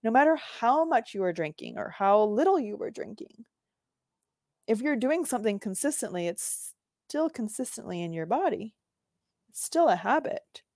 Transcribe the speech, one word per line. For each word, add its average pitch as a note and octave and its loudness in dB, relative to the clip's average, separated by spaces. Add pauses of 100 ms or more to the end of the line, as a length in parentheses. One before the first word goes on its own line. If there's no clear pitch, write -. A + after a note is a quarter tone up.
no A3+ 0
matter D4 6
how C#4+ 2
much D#4 0
you G3 -2
are F3+ 2
drinking D#3+ -6
or - -6
how G3+ 4
little D4+ 4
you G#3 -6
were - -6
drinking. - -14 (1200)
If A3 0
you're D4 0
doing C#4+ 0
something G#3+ -2
consistently, F#3+ -4
it's - -6 (340)
still D#4 -2
consistently G#3 -6
in E3+ -6
your E3 -6
body. A#3 -2 (760)
It's - -8
still E4 4
a F#3 4
habit. - -2 (120)